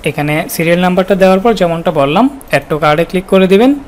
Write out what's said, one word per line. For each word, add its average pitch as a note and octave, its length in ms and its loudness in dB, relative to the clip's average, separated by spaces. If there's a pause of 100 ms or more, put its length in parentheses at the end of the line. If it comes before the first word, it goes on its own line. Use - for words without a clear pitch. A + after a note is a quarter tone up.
এখানে D3 240 -4 (220)
সিরিয়াল E3+ 300 0
নাম্বারটা F3+ 360 0
দেওয়ার F#3+ 220 4
পর A#3 80 2 (100)
যেমনটা E3+ 300 -2 (100)
বললাম, D#3 240 2 (320)
add - 120 -4
to D#3+ 140 -2
cart-এ D#3 280 2
ক্লিক F#3 220 -4
করে F#3+ 200 4
দিবেন। A#3 180 4 (160)